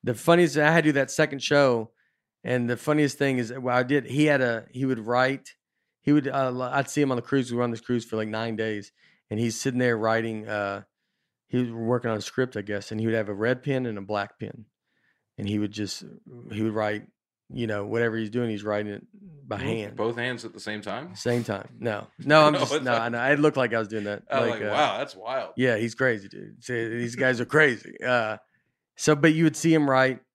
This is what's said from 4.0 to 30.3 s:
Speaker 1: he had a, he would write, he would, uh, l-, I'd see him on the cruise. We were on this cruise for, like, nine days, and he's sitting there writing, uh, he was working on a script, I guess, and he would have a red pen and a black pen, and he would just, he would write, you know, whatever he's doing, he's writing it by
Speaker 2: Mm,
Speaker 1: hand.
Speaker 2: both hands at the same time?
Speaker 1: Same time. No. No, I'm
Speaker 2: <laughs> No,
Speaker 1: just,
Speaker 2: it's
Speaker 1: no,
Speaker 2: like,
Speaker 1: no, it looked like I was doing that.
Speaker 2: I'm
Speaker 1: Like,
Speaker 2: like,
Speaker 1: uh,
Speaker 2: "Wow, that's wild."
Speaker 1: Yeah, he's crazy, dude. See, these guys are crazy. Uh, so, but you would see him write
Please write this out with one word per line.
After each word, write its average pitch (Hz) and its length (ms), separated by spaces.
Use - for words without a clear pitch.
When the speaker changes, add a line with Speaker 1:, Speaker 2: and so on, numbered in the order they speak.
Speaker 1:
he 143 200
had 143 140
a, 117 300
he 127 140
would 131 160
write, 127 540
he 143 100
would, 143 160
uh, 135 200
l-, 127 140
I'd 131 280
see 147 100
him 139 100
on 127 60
the 117 60
cruise. 127 280
We 120 60
were 120 80
on 120 60
this 113 100
cruise 120 240
for, 110 120
like, 110 120
nine 110 280
days, 107 360
and 110 100
he's 117 180
sitting 123 220
there 123 160
writing, 110 500
uh, 101 360
he 127 100
was 123 120
working 117 400
on 110 80
a 104 40
script, 127 340
I 104 60
guess, 101 300
and 110 80
he 113 60
would 113 80
have 107 160
a 101 40
red 120 280
pen 131 240
and 110 120
a 98 40
black 101 360
pen, 107 280
and 101 100
he 104 100
would 104 140
just, 104 320
he 107 100
would 110 120
write, 107 320
you 117 160
know, 104 200
whatever 113 300
he's 110 140
doing, 120 200
he's 104 140
writing 104 280
it - 140
by 104 120
Speaker 2:
Mm, - 20
Speaker 1:
hand. 110 360
Speaker 2:
both 113 200
hands 120 280
at 104 80
the 104 80
same 107 220
time? 120 320
Speaker 1:
Same 120 300
time. 101 240
No. 107 300
No, 151 280
I'm 151 60
Speaker 2:
<laughs> - 20
No, 143 60
Speaker 1:
just, 139 140
Speaker 2:
it's 147 100
Speaker 1:
no, 127 80
Speaker 2:
like, 117 200
Speaker 1:
no, 120 200
it 143 60
looked 147 200
like 120 160
I 113 40
was 110 100
doing 107 160
that. 104 260
Speaker 2:
I'm 135 120
Speaker 1:
Like, 117 80
Speaker 2:
like, - 20
Speaker 1:
uh, 107 100
Speaker 2:
"Wow, 117 260
that's 143 160
wild." 110 420
Speaker 1:
Yeah, 123 200
he's 113 180
crazy, 113 340
dude. 104 360
See, 117 240
these 117 260
guys 127 260
are 123 40
crazy. 143 580
Uh, 113 360
so, - 180
but 156 200
you 160 100
would 156 120
see 165 180
him 147 160
write 131 300